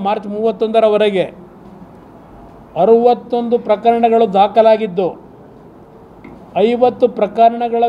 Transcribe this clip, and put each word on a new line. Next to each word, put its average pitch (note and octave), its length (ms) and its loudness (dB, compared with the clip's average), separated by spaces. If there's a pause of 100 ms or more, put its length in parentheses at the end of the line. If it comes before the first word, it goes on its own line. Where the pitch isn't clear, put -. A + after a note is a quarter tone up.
ಮಾರ್ಚ್ G#3 260 -4
ಮೂವತ್ತೊಂದರವರೆಗೆ G#3+ 960 0 (1600)
ಅರವತ್ತೊಂದು A#3+ 760 0 (120)
ಪ್ರಕರಣಗಳು A3+ 580 2 (120)
ದಾಖಲಾಗಿದ್ದು, G#3 680 2 (1600)
ಐವತ್ತು A#3+ 400 0 (140)
ಪ್ರಕರಣಗಳ A#3 680 -2